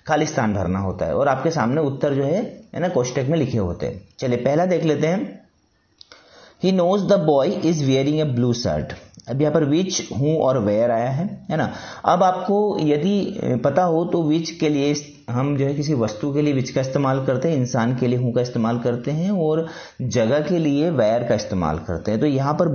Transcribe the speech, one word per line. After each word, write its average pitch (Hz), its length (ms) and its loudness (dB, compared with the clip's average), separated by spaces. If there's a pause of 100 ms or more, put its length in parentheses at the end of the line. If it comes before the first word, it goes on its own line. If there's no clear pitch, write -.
खालिस्तान 147 460 0
भरना 95 260 -2
होता 92 260 -4
है 78 100 -2
और 139 120 2
आपके 135 240 0
सामने 143 300 0
उत्तर 139 320 -2
जो 139 100 0
है, 170 180 0 (340)
है 147 60 -6
ना, 175 80 0
कोष्ठक 127 400 -2
में 165 80 2
लिखे 120 200 0
होते 90 280 -2
हैं। - 160 -8 (180)
चलिए 123 180 0
पहला 139 280 0
देख 165 180 0
लेते 151 240 2
हैं, 196 300 -2 (1300)
"He 185 80 2
knows 185 320 2
the 190 140 4
boy 160 260 4 (220)
is 160 160 2
wearing 135 400 2
a 151 80 0
blue 123 240 2
shirt।" 76 400 -2 (360)
अब 135 120 -2
यहाँ 151 120 2
पर 156 120 2
which, 175 340 0 (140)
who 143 240 0
और 131 220 2
where 107 320 2
आया 117 180 0
है, 156 180 -2 (220)
है 156 80 -2
ना। 120 120 -2 (360)
अब 180 180 4
आपको 185 340 2 (220)
यदि 156 600 0 (240)
पता 143 200 2
हो 165 220 2
तो 170 260 0
which 160 200 0
के 156 180 0
लिए 143 220 2
इस-, 143 140 -4 (240)
हम 139 280 0
जो 135 80 2
है 143 80 0
किसी 147 200 -2
वस्तु 139 400 -2
के 151 80 2
लिए 147 140 2
which 127 140 0
का 139 120 -2
इस्तेमाल 135 440 0
करते 135 240 0
हैं, 156 80 0
इंसान 123 380 0
के 127 120 0
लिए 123 120 2
who 120 160 -2
का 123 60 2
इस्तेमाल 120 380 -2
करते 120 320 -2
हैं 165 200 -2
और 160 340 0 (360)
जगह 120 380 2
के 175 180 0
लिए 151 340 2
where 120 380 2
का 117 60 2
इस्तेमाल 85 420 -2
करते 87 340 -4
हैं। 110 80 0
तो 151 60 2
यहाँ 139 280 0
पर 170 220 2